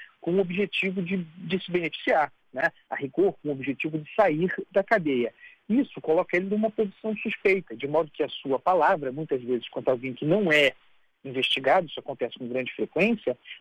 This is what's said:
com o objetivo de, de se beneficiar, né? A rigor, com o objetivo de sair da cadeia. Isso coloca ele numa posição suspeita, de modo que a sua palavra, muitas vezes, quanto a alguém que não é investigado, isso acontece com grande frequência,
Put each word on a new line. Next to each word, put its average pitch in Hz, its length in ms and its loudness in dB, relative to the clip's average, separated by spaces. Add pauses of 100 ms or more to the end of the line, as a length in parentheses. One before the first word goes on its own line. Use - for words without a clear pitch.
(220)
com 170 100 -2
o 185 80 4
objetivo 190 640 -2
de, 180 160 -2
de 175 440 -6
se - 80 -14
beneficiar, 165 640 0 (220)
né? - 180 0 (180)
A - 60 -6
rigor, 170 460 0
com 147 80 -6
o - 20 0
objetivo 139 480 -4
de 151 160 -12
sair 180 340 4 (220)
da 196 120 2
cadeia. 139 500 2 (340)
Isso 233 320 0
coloca 170 380 2
ele 190 100 -2
numa 214 240 0
posição 214 460 -4
suspeita, 190 580 0
de 135 120 -6
modo 156 240 2
que - 120 -2
a 139 60 -4
sua 135 280 -2
palavra, 160 540 2
muitas 143 320 -4
vezes, 120 240 -2
quanto 127 220 -4
a - 20 6
alguém 127 220 -2
que 131 120 -10
não 185 240 2
é 147 220 4 (540)
investigado, 135 640 0
isso - 120 -14
acontece 123 400 -6
com 123 80 -8
grande 123 260 -4
frequência, 160 640 0 (240)